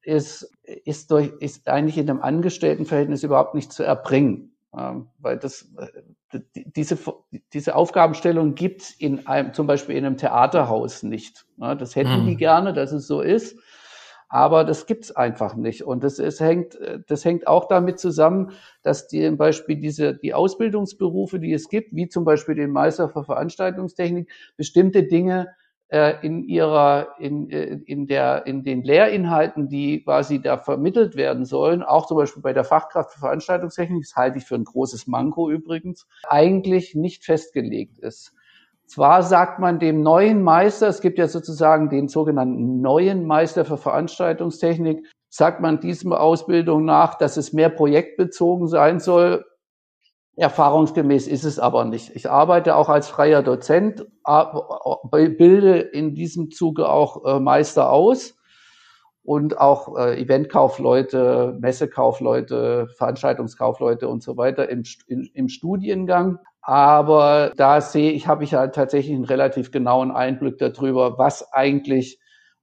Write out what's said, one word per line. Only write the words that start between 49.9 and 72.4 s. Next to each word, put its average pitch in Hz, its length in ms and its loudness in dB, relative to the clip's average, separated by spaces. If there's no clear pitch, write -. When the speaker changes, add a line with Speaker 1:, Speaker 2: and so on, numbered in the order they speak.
Speaker 1:
Erfahrungsgemäß 147 880 2
ist 147 180 -6
es 147 140 -6
aber 120 280 0
nicht. 113 280 -10
Ich - 140 -10
arbeite 165 480 4
auch 151 140 4
als 147 180 2
freier 147 340 4
Dozent, 170 640 0
a-, - 720 -2
bilde 170 680 6
in 151 360 -6
diesem 165 360 -8
Zuge 160 380 -2
auch, 147 360 0
äh, 135 160 0
Meister 139 500 2
aus 190 460 2
und 147 360 -2
auch, 139 380 2
äh, 123 240 -2
Eventkaufleute, 131 1400 2
Messekaufleute, 120 1400 -2
Veranstaltungskaufleute 120 1120 -4
und 120 140 -8
so 123 140 -12
weiter 131 320 -2
im 123 140 -6
St-, - 240 -18
in, 127 260 -8
im 131 160 -4
Studiengang. 185 920 -2
Aber 147 920 4
da 143 240 4
sehe 151 320 0
ich, 143 160 -6
habe 151 160 2
ich 143 100 -6
halt 135 220 0
tatsächlich 143 400 -2
einen 127 80 -4
relativ 131 480 -2
genauen 131 400 0
Einblick 131 460 -4
darüber, 127 600 0
was - 340 0
eigentlich 139 680 0